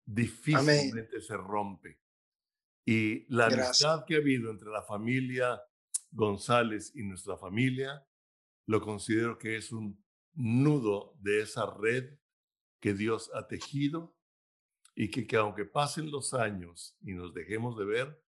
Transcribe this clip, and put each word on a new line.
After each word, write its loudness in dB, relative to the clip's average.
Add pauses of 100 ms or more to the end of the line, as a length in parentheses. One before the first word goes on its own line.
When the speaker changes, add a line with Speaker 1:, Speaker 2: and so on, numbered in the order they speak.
Speaker 1:
difícilmente 2
Speaker 2:
Amén. -10
Speaker 1:
se -6
rompe. -6 (840)
Y 2
la 6
Speaker 2:
Gracias. 4
Speaker 1:
amistad 2
que 0
ha 4
habido 2
entre -12
la -4
familia 0 (500)
González 2
y -8
nuestra -8
familia, -2 (640)
lo 4
considero -2
que -6
es -10
un -8 (280)
nudo 2
de 2
esa -4
red -2 (600)
que 2
Dios -2
ha -8
tejido -4 (760)
y -2
que, -4
que 0
aunque 2
pasen -2
los -4
años -4
y -10
nos -8
dejemos -6
de -4
ver, -4